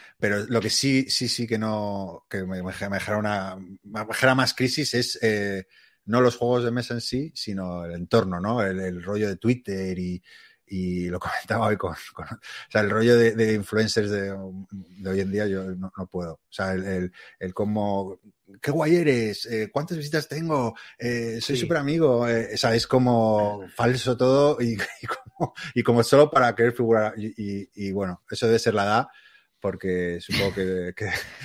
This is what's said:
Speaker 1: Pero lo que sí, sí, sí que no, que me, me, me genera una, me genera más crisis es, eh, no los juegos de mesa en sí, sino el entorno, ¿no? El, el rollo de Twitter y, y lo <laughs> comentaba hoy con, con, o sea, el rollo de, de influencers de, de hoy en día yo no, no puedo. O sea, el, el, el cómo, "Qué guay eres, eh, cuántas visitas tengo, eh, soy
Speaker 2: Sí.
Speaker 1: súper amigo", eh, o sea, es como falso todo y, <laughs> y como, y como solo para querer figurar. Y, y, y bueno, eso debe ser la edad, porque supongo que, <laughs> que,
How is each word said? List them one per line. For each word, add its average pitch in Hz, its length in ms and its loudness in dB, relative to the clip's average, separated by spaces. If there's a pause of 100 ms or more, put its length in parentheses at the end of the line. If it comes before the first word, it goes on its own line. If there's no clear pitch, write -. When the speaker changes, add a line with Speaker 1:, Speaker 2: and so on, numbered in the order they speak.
(180)
Speaker 1:
Pero 104 280 0
lo 117 140 2
que 104 100 0
sí, 135 380 2
sí, - 200 -2
sí 117 180 -4
que 110 120 -2
no, 104 680 -4
que 98 160 -6
me, 92 180 -6
me, - 20 -6
me 92 80 -6
genera 101 460 -4
una, 98 380 -4 (280)
me 107 300 -8
genera 131 200 4
más 131 200 2
crisis 131 400 -2
es, 120 280 -2
eh, 101 440 0 (400)
no 117 140 4
los 123 160 6
juegos 120 280 2
de 120 80 0
mesa 120 220 -4
en 117 60 -4
sí, 139 340 -4
sino 92 500 -6
el 85 80 -8
entorno, 90 480 0
¿no? 110 220 0
El, 95 180 -2
el 90 240 -6
rollo 104 240 -2
de 98 80 -6
Twitter 95 600 -2
y, 90 220 -6 (480)
y 90 400 -4
lo 87 120 -6
<laughs> - 0 -
comentaba - 480 -2
hoy 107 80 2
con, 90 180 -4 (180)
con, - 140 -14
o - 120 -12 (320)
sea, 107 100 2
el 104 100 2
rollo 113 260 6
de, 113 200 6
de 110 180 2
influencers 104 560 0
de, 98 240 -4 (380)
de 95 380 -10
hoy 95 100 0
en 95 100 -2
día 104 160 0
yo 95 180 -2
no, 92 320 -8
no 95 120 -8
puedo. 87 260 -8
O - 180 -20
sea, 95 200 -4
el, 92 120 -2
el, 92 280 -4 (260)
el 92 160 -8
cómo, 101 640 -2 (440)
"Qué - 80 -4
guay 156 260 4
eres, 120 500 2
eh, 110 260 -4
cuántas 160 260 -4
visitas 147 300 -4
tengo, 143 460 -2 (240)
eh, 117 420 -4
soy 139 160 -2
Speaker 2:
Sí. 120 60 -2
Speaker 1:
súper 160 160 0
amigo", 139 500 2
eh, 113 260 0
o - 20 -6
sea, 113 180 2
es 117 120 2
como 110 760 4 (120)
falso 123 400 2
todo 135 440 4
y, 117 180 0
<laughs> - 240 -8
y 123 40 -10
como, - 480 -6 (200)
y 120 80 2
como 120 220 6
solo 147 260 8
para 123 240 4
querer 117 180 4
figurar. 113 440 2
Y, 107 100 -6 (100)
y, 101 380 -6
y 98 180 -6
bueno, 95 380 -4
eso 104 160 -2
debe 113 140 6
ser 113 140 0
la 104 100 2
edad, 107 220 4 (540)
porque 90 600 -4
supongo 98 340 -2
que, 92 380 -4
<laughs> - 40 -20
que, 104 140 -6 (340)